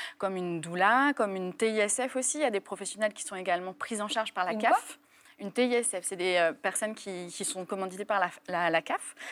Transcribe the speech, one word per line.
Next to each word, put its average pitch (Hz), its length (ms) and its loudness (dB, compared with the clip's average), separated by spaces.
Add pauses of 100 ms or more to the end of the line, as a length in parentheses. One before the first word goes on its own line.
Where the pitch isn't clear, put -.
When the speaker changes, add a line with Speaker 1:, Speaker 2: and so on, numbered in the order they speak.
(180)
Speaker 1:
comme 190 180 -2
une 175 240 -2
doula, 196 560 4
comme 196 220 0
une 180 160 -4
T 220 160 0
I 214 100 0
S 208 260 2
F 262 120 -4
aussi, 262 220 -2
il - 20 2
y 294 40 2
a 247 60 4
des 196 80 0
professionnels 202 540 -4
qui - 100 -12
sont 196 140 -8
également 185 340 -2
pris 208 300 -6
en 208 80 -4
charge 220 240 -2
par 185 100 0
la 180 80 0
Speaker 2:
Une 214 100 -2
Speaker 1:
caf. 226 100 6
Speaker 2:
quoi ? 427 100 6 (580)
Speaker 1:
Une 202 140 -8
T 247 140 4
I 240 80 2
S 233 160 2
F, 190 100 -4
c'est 190 160 -6
des, 180 180 2
euh, 165 160 6
personnes 214 440 -2
qui, 180 320 -8
qui 190 180 -8
sont 185 180 -4
commanditées 190 400 -6
par 202 160 0
la, 180 100 2 (200)
la, 175 200 2
la 165 120 4
caf. - 340 -4 (160)